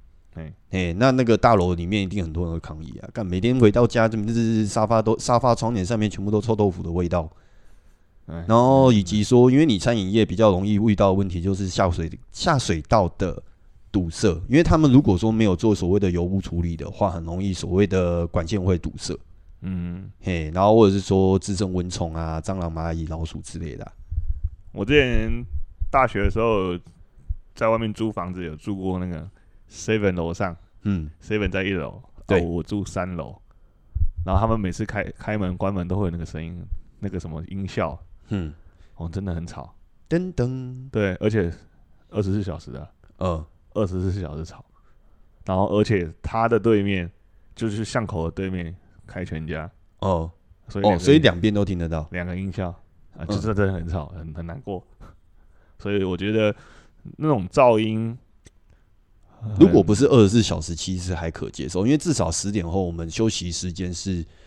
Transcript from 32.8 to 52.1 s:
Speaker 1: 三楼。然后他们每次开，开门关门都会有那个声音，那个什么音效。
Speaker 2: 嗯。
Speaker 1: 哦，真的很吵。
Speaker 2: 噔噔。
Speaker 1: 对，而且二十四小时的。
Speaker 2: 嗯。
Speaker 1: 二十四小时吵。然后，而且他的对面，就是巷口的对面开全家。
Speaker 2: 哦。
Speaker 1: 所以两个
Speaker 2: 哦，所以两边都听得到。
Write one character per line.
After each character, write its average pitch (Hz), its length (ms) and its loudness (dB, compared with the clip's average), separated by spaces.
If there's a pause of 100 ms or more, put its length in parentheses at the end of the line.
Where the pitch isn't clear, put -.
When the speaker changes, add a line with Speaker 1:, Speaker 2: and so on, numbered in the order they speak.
Speaker 1:
三 90 300 -6
楼。 69 180 -10 (920)
然 92 100 2
后 98 40 4
他 107 60 2
们 113 140 2
每 95 100 -2
次 104 160 -4
开， 104 160 -6 (160)
开 107 200 -4
门 90 200 -4
关 98 160 -2
门 90 140 -4
都 95 100 -2
会 104 80 0
有 85 60 -2
那 85 60 -6
个 85 80 -8
声 78 180 -10
音， 85 180 -12 (380)
那 101 100 -8
个 95 80 -8
什 87 100 -10
么 80 200 -10
音 98 180 -8
效。 85 320 -4 (300)
Speaker 2:
嗯。 85 260 -4 (440)
Speaker 1:
哦， 82 140 -8
真 98 120 -6
的 92 100 -4
很 82 140 -6
吵。 - 260 -16 (360)
Speaker 2:
噔 180 240 -2
噔。 127 580 -4
Speaker 1:
对， 98 240 0
而 - 140 -2
且 98 220 0 (580)
二 107 120 -2
十 95 120 -2
四 104 100 -2
小 76 160 -8
时 - 100 -18
的。 64 180 -14 (320)
Speaker 2:
嗯。 82 240 -4 (300)
Speaker 1:
二 104 140 0
十 92 240 -2
四 98 100 -4
小 76 140 -10
时 80 80 -8
吵。 - 200 -16 (840)
然 95 100 -2
后， 95 120 2
而 104 160 0
且 87 280 -2 (100)
他 113 280 -2
的 117 100 4
对 104 240 2
面， 95 260 -2 (460)
就 113 140 -4
是 104 160 -6
巷 113 200 -4
口 82 200 -4
的 82 60 -6
对 95 180 -6
面 90 260 -8 (300)
开 92 180 -10
全 80 240 -8
家。 78 240 -10 (280)
Speaker 2:
哦。 85 300 -2 (380)
Speaker 1:
所 101 140 -6
以 - 20 2
两 101 100 6
个 90 40 2
Speaker 2:
哦， - 20 -4
所 92 140 6
以 156 60 8
两 98 200 4
边 107 140 2
都 104 100 0
听 95 160 -4
得 85 80 -4
到。 80 240 -6